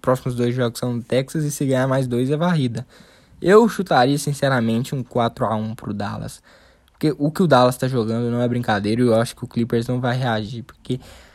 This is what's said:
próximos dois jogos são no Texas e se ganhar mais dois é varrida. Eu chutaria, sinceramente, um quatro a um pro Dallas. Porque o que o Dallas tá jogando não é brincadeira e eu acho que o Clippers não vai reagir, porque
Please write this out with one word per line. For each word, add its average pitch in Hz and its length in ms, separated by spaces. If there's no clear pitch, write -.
próximos 127 340
dois 120 200
jogos 120 240
são 123 160
no 117 80
Texas 135 420
e 147 60
se 143 160
ganhar 131 200
mais 131 200
dois 123 240
é 147 80
varrida. 139 480
Eu 214 260
chutaria, 143 480
sinceramente, 131 800
um 131 100
quatro 117 400
a 107 100
um 110 200
pro - 180
Dallas. 104 500
Porque 156 260
o 143 120
que 170 120
o 180 40
Dallas 123 300
tá 131 100
jogando 117 440
não 120 100
é 123 80
brincadeira 113 540
e - 20
eu 117 100
acho 117 220
que - 80
o - 40
Clippers 117 380
não 127 140
vai 127 160
reagir, 117 460
porque - 360